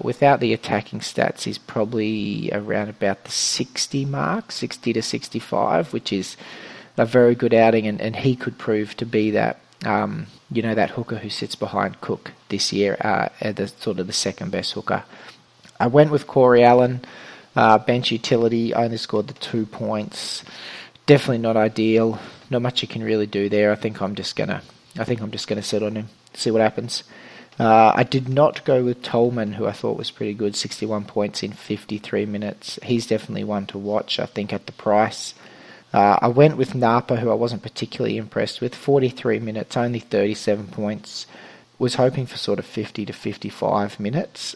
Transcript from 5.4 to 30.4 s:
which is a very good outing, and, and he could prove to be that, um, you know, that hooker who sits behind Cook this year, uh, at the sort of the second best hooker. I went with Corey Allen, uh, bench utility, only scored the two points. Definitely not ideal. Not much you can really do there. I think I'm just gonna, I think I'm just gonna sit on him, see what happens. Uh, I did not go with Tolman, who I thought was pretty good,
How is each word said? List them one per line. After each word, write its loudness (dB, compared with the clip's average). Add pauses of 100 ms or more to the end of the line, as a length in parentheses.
which -6
is -4 (600)
a 2
very 6
good 2
outing, 6
and, -4
and -4
he 2
could -6
prove -2
to -6
be 2
that, 0 (260)
um, -2 (240)
you -2
know, -2
that 2
hooker -6
who -10
sits -8
behind -4
Cook -6 (180)
this -2
year, 0
uh, 0 (120)
at -4
the -4
sort -6
of -4
the -8
second -6
best -4
hooker. -4 (720)
I 2
went 6
with 0
Corey 6
Allen, 6 (540)
uh, 6
bench 0
utility, 0
only 0
scored -4
the -14
two -4
points. -8 (600)
Definitely 6
not 0
ideal. 2 (280)
Not 0
much -2
you -10
can -8
really 0
do -2
there. 4
I 0
think -6
I'm -2
just -8
gonna, -4 (360)
I -4
think -2
I'm -8
just -10
gonna -4
sit -2
on -4
him, -8 (260)
see -2
what 4
happens. -2 (540)
Uh, 8
I 2
did -2
not 2
go 2
with -2
Tolman, 0
who -4
I -2
thought -4
was -8
pretty -6
good, -4